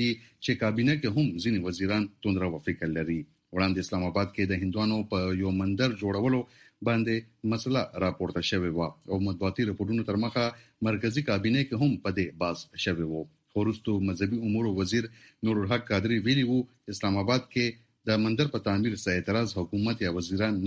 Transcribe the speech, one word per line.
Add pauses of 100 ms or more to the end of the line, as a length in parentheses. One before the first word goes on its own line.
دي (320)
چې
کابینه
کې
هم (180)
ځینې
وزیران (180)
توندرو
فکر
لري. (360)
وړاندې
اسلام
آباد
کې
د
هندوانو (160)
په
یو
مندر
جوړولو (480)
باندې (400)
مسله
راپورته
شوې
وه (240)
او
مطبوعاتي
رپورټونو
تر
مخه (420)
مرکزي
کابینه
کې
هم (140)
په
دې (180)
بحث
شوی
و. (260)
خو
وروستو
مذهبي
امورو
وزیر (400)
نور
الحق
قادري
ویلي
وو، (360)
اسلام
آباد
کې (460)
د
مندر
په
تعمیر
څه (120)
اعتراض
حکومت
یا
وزیران